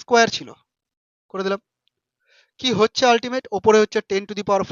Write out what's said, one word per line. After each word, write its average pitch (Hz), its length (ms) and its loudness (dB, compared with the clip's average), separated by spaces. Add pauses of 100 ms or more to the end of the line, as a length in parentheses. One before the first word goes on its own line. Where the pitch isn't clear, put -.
স্কয়ার 233 260 2 (100)
ছিল, 208 120 -16 (800)
করে 190 140 -8
দিলাম। 196 160 -6 (960)
কি 262 100 -4 (100)
হচ্ছে 220 320 0
আলটিমেট? 240 320 -2 (140)
ওপরে 214 260 4
হচ্ছে 214 160 -4 (120)
ten 196 180 -4
to 208 80 -12
the 202 120 -8
power 196 220 0